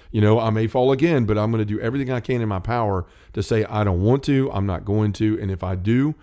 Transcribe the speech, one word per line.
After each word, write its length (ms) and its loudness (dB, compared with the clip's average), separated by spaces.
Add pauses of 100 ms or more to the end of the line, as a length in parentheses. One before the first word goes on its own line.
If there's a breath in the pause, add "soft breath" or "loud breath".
(120)
You 100 0
know, 180 6
I 100 0
may 180 0
fall 240 2
again, 340 2
but 120 0
I'm 140 0
gonna 140 0
do 140 -4
everything 320 -4
I 100 -2
can 200 -2
in 80 -2
my 100 -2
power 460 -2 (280 soft breath)
to 100 -4
say, 220 0
"I 180 -2
don't 180 0
want 220 2
to, 280 0
I'm 140 -2
not 200 -4
going 280 0
to, 260 -2
and 120 -6
if 120 -8
I 120 -4
do, 480 0